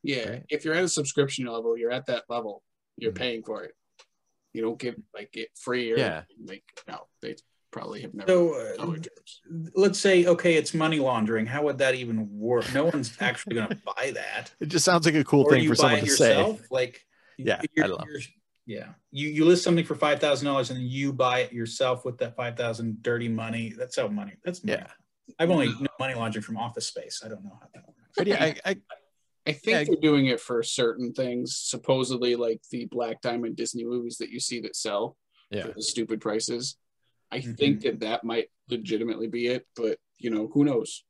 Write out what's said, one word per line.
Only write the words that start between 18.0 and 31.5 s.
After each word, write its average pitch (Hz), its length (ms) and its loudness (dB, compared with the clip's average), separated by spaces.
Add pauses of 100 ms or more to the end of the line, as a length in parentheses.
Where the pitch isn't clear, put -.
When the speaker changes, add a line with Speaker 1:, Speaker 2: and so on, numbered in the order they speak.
Speaker 3:
you're, 440 100 -10 (440)
yeah, - 280 -12 (180)
you, 147 180 -6
you 151 160 4
list 180 180 8
something 170 220 4
for 156 100 -4
five 147 240 2
thousand 143 280 2
dollars 135 240 0
and 127 80 -6
then 127 80 -4
you 135 260 -2
buy 127 280 2
it 123 120 -4
yourself 123 500 -2
with 123 160 -6
that 117 160 -4
five 120 220 -6
thousand 117 460 -4
dirty 120 260 -2
money. 113 480 -4
That's 123 200 -6 (140)
money. 104 220 -8 (300)
Speaker 2:
Yeah. - 240 -4 (500)
Speaker 3:
I've 170 140 2
only 151 160 4
Speaker 1:
No. 117 140 0
Speaker 3:
know 139 60 -2 (120)
money 131 160 -2
laundering 110 280 -4
from 110 140 -8
Office 117 300 -6
Space. - 360 -10
I 113 40 -14
don't 104 160 -14
know 101 180 -18
how - 140 -20
that - 100 -20
works. - 140 -20 (180)
Speaker 2:
But - 100 2
yeah, 202 160 4
I, 160 120 2 (100)
I 190 120 0 (680)
Speaker 1:
I 151 60 -2
think - 120 -12 (140)
Speaker 2:
yeah. 151 60 2
Speaker 1:
they're 156 160 2
doing 147 260 6
it 123 120 2
for 120 220 -2
certain 120 520 0
things, 123 440 -4